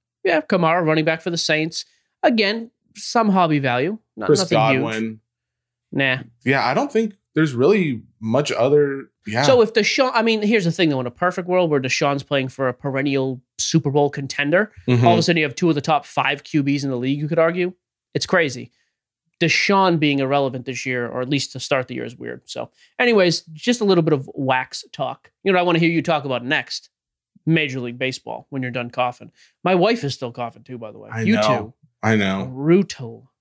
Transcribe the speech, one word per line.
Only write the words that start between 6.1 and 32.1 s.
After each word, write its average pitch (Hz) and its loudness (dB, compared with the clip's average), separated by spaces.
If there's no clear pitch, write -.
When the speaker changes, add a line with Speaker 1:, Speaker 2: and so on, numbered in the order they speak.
Speaker 2:
Yeah, 131 2
I 127 0
don't 247 -2
think 220 -2
there's 156 0
really 143 2
much 120 -2
other, 139 0
yeah. 220 -2
Speaker 1:
So 254 6
if 220 2
Deshaun, 247 0
I 226 2
mean, 220 2
here's 208 2
the 165 0
thing, 165 2
though. 135 0
In 123 -4
a 120 -6
perfect 180 -4
world 180 2
where 147 2
Deshaun's 139 -2
playing 135 -2
for 131 -4
a 123 -4
perennial 135 -2
Super 151 0
Bowl 143 2
contender, 147 -2
Speaker 2:
Mm-hmm. 120 4
Speaker 1:
all 175 8
of 170 4
a - 0
sudden 170 2
you 156 2
have 135 -4
two 180 0
of 156 2
the 143 -4
top 147 0
five 135 -4
Q 147 0
Bs 139 0
in 139 -2
the 131 -4
league, 135 -2
you 151 -4
could 160 0
argue. 175 0
It's - -2
crazy. 131 -2
Deshaun 180 2
being 143 2
irrelevant 135 -2
this 123 -10
year, 123 -4
or 127 -6
at 127 -6
least 139 -2
to 131 -14
start 131 -2
the 123 -12
year, 123 -8
is 120 -12
weird. 123 -12
So 120 -10
anyways, 202 2
just 240 -2
a 214 0
little 180 4
bit 156 2
of 135 -2
wax 131 -2
talk. - -10
You 190 2
know 185 4
what 180 4
I - 2
wanna 170 2
hear 170 4
you 165 0
talk 147 0
about 123 -4
next? 135 -4
Major 151 0
League 123 -8
Baseball, 127 -6
when 135 -6
you're 123 -6
done 120 -6
coughing. 123 -6
My 185 2
wife 214 2
is 139 -4
still 120 -8
coughing 117 -10
too, 127 -16
by 110 -14
the 110 -20
way. 107 -20
Speaker 2:
I 113 -6
Speaker 1:
You 110 2
Speaker 2:
know. 107 0
Speaker 1:
too. 107 0
Speaker 2:
I 110 2